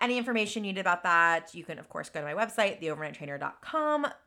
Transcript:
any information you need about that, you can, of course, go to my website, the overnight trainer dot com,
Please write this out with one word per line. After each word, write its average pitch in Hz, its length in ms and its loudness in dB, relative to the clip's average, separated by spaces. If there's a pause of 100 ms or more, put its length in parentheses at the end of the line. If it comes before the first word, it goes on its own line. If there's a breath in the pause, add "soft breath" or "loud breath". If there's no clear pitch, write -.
any 247 160 2
information 226 480 -2
you 196 80 -4
need 190 80 -4
about 175 220 2
that, 170 520 4
you 175 80 -14
can, - 160 -10
of - 120 -18
course, 156 180 -8
go 156 120 -8
to 147 60 -6
my 147 60 -4
website, 214 480 0
the 160 80 -4
overnight 151 240 -6
trainer 143 240 -10
dot 139 240 -6
com, 302 460 0 (200)